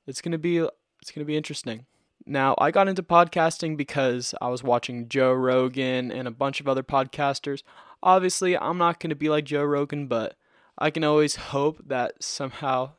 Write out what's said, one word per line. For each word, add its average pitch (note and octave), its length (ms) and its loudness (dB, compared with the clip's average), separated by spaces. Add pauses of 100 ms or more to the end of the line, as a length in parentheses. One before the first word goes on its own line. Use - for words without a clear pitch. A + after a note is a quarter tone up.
It's C3+ 140 -10
gonna E3+ 180 -6
be, E3+ 200 0
it's - 560 -6
gonna D3+ 100 -8
be D3+ 120 -2
interesting. C3 500 -8 (400)
Now, C3+ 320 2
I D3 120 4
got G3 180 4
into F#3 140 -4
podcasting E3 720 2
because C3 640 -2
I B2 80 -4
was B2 140 -4
watching A#2+ 460 0
Joe C3 240 4
Rogan B2+ 800 0
and B2+ 160 -6
a A#2+ 60 -8
bunch C3+ 280 -4
of C#3 80 -6
other C3+ 140 0
podcasters. C#3 800 -2 (400)
Obviously, F#3 540 4
I'm E3+ 220 -2
not E3+ 220 2
gonna D#3+ 140 -4
be D3 140 -2
like D3+ 160 2
Joe C#3+ 200 -2
Rogan, C#3+ 440 -2
but A2+ 280 -4 (400)
I D#3 140 0
can D#3+ 140 -2
always D3+ 320 4
hope C#3+ 500 -2
that B2+ 360 -4
somehow C3 760 -4